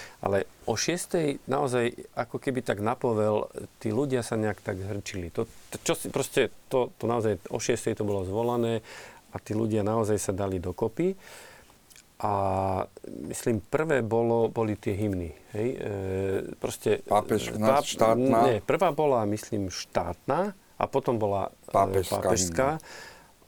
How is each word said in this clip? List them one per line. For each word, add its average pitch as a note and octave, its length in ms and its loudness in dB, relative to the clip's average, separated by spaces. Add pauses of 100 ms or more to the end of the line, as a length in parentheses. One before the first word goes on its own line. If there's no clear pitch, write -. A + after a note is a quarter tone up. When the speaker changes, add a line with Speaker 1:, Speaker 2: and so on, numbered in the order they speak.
(220)
Speaker 1:
Ale G2 240 0 (200)
o A#2 120 0
šiestej D#3+ 720 -2
naozaj B2 440 0 (200)
ako B2 280 -6
keby B2+ 240 -2
tak G2+ 160 -2
na A2+ 120 0
povel, G#2+ 560 0 (320)
tí A2 120 -2
ľudia C3 320 2
sa A2+ 120 -4
nejak G#2+ 240 -2
tak F#2+ 200 -6
zhrčili. G2 520 -8
To, A2+ 120 -2 (280)
to, - 80 -8
čo E3+ 160 0
si, - 120 -10
proste C3+ 440 0 (160)
to, B2+ 280 0
to - 120 -6
naozaj A2 400 0
o B2+ 120 -4
šiestej A2+ 360 -2
to A2 80 -2
bolo G2+ 200 0
zvolané A#2 560 0 (520)
a A2+ 80 -6
tí - 120 -6
ľudia A2 320 0
naozaj G#2+ 320 2
sa G2 160 -2
dali F#2+ 280 -2
dokopy. A2+ 520 -2 (1080)
A G#2 140 0 (1000)
myslím, A#2 320 0
prvé C#3+ 400 0
bolo, A2+ 480 2
boli A2 240 0
tie - 160 -4
hymny, F#2 400 -2 (240)
hej, A2 160 0
e, - 180 -6 (720)
proste, - 400 0
Speaker 2:
Pápež, A2 560 0
Speaker 1:
e, G#2+ 80 0
páp-, C3+ 240 4
Speaker 2:
štátna. A2+ 560 4
Speaker 1:
nie, A#2 160 4
prvá E3 320 2
bola, C#3+ 320 4
myslím, G#2 480 -2
štátna C3 800 -2
a - 320 -6
potom C3 320 2
bola, G2+ 320 0 (160)
e, - 80 -20
Speaker 2:
Pápežská G2 480 4
Speaker 1:
pápežská. F2+ 560 2
Speaker 2:
hymna. - 320 -14 (400)